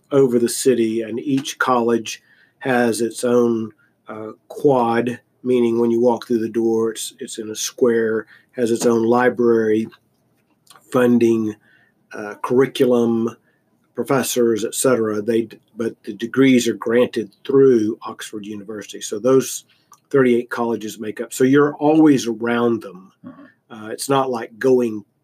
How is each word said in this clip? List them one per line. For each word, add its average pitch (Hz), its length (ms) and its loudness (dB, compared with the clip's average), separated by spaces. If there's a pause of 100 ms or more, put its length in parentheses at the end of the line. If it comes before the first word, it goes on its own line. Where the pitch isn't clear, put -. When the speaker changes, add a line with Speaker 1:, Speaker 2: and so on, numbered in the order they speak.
(120)
Speaker 1:
over 127 280 4
the 117 80 2
city, 113 540 0
and 110 180 -8
each 135 380 -4
college 117 640 0 (380)
has 120 420 0
its 113 220 -6
own, 117 480 2 (380)
uh, 110 240 -14 (160)
quad, 120 720 0 (240)
meaning 120 340 2
when 120 140 2
you 117 80 2
walk 117 260 0
through 117 140 0
the 113 80 -4
door, 113 420 0
it's, - 300 -12
it's 120 180 -14
in 107 120 -10
a 110 40 -10
square, 113 720 0 (240)
has 117 220 -2
its 117 140 0
own 117 180 2
library, 117 800 2 (1040)
funding, 117 640 2 (580)
uh, 104 300 -12
curriculum, 120 920 -2 (580)
professors, 117 680 -2
et - 100 -6
cetera. 110 480 0
They, 113 260 -2 (280)
but 113 260 -6
the 107 120 -12
degrees 117 520 2
are 110 80 -2
granted 113 580 -2 (140)
through 127 560 4
Oxford 107 420 -14
University. 104 560 -14
So 107 200 -8
those 131 440 0 (460)
thirty-eight 123 400 2
colleges 110 480 -6
make 107 220 -10
up. - 120 -10
So 131 120 0
you're 147 320 2
always 147 500 4
around 117 560 -2
them. 95 300 -20 (120)
Speaker 2:
Mm-hmm. - 200 -20 (280)
Speaker 1:
Uh, 107 180 -16
it's - 180 -12
not 135 200 0
like 117 300 -8
going 120 460 0 (200)